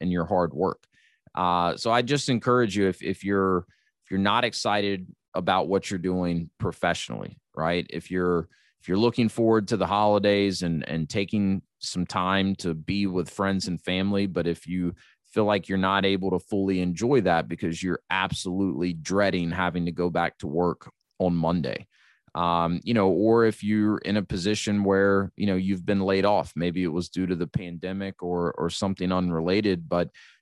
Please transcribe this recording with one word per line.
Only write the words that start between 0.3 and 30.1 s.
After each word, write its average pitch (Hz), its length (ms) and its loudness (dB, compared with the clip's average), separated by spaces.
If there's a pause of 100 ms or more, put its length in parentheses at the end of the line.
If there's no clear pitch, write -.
work. 82 280 -2 (520)
Uh, 87 420 0
so - 140 -2
I 117 100 4
just 139 280 -2
encourage 123 480 2
you, 101 100 2
if, 92 160 -2
if 90 220 -6
you're, 95 420 0 (380)
if - 60 -20
you're 95 100 -2
not 104 240 2
excited 101 640 -2 (280)
about 92 320 0
what 95 240 -2
you're 98 80 -4
doing 87 500 -2 (100)
professionally, 87 800 -4 (160)
right? 85 340 0
If - 180 -10
you're, 90 400 0 (320)
if - 60 -20
you're 90 100 0
looking 113 320 2
forward 110 400 2
to 113 80 0
the 90 100 0
holidays 101 760 4
and, 82 260 -2
and 78 200 -4
taking 98 540 0 (180)
some 90 260 -4
time 95 500 0
to 87 160 -2
be 98 360 -2
with 90 220 -2
friends 98 360 -2
and 87 140 -4
family, 98 480 0
but 85 180 -2
if 85 200 -4
you 90 280 -4 (320)
feel 110 180 0
like 104 240 0
you're 98 80 -2
not 95 280 2
able 95 260 0
to 90 80 0
fully 95 420 -2
enjoy 98 420 0
that 82 260 2
because 85 340 -6
you're 90 180 -2 (100)
absolutely 90 840 -2
dreading 87 580 0
having 87 360 -2
to 85 60 -4
go 87 160 0
back 85 300 -2
to - 80 -8
work 82 420 -2 (300)
on 90 160 2
Monday, 82 540 -2 (480)
um, 85 480 0
you 120 100 0
know, 98 140 4
or 113 360 4
if 110 200 0
you're 107 340 2
in 104 200 -2
a 104 40 0
position 101 640 -2
where, 98 500 4
you 104 120 -2
know, 95 100 2
you've 92 300 -2
been 101 140 0
laid 95 240 2
off, 101 300 2
maybe 87 300 -2
it 82 80 -2
was 85 160 -4
due 92 180 -4
to 90 80 -2
the 85 120 -2
pandemic 92 760 -6
or, 87 300 -2
or 85 180 -2
something 95 400 -2
unrelated, 90 800 0
but, 87 220 0 (320)